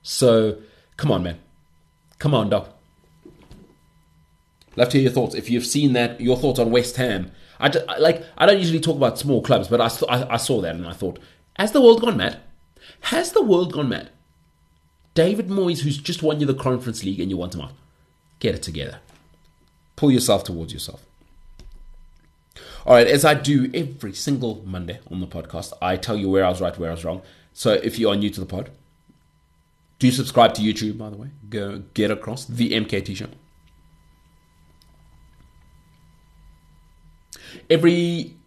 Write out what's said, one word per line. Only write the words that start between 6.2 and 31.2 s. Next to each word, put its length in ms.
your 160
thoughts 220
on 120
West 260
Ham. 340
I 120
ju-, 180
I, 80
like, 260
I 80
don't 140
usually 220
talk 160
about 220
small 220
clubs, 280
but 120
I 60
s-, 160
I, 320
I 20
saw 240
that 140
and 120
I 60
thought, 260
has 180
the 80
world 220
gone 160
mad? 220
Has 320
the 100
world 300
gone 160
mad? 220
David 340
Moyes, 320
who's 160
just 260
won 180
you 60
the 60
Conference 520
League 160
and 100
you 80
want 160
him 80
out. 100
Get 160
it 80
together. 360
Pull 140
yourself 340
towards 300
yourself. 320
All 100
right, 120
as 180
I 80
do 400
every 400
single 540
Monday 340
on 100
the 60
podcast, 540
I 160
tell 220
you 100
where 160
I 60
was 100
right, 180
where 120
I 40
was 100
wrong. 180
So 180
if 260
you 120
are 40
new 140
to 120
the 60
pod, 240
do 120
subscribe 440
to 80
YouTube, 360
by 100
the 80
way. 140